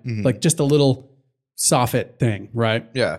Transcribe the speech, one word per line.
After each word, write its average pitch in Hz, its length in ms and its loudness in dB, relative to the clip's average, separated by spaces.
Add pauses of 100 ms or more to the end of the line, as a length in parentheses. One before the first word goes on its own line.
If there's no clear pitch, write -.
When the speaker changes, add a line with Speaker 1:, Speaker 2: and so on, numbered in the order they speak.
Speaker 1:
Mm-hmm. 110 200 -6
Speaker 2:
like, 127 180 0
just 156 180 0
a 151 40 0
little 139 460 2 (480)
soffit 123 600 0
thing, 101 360 -2
right? 117 320 0 (100)
Speaker 1:
Yeah. 87 240 -2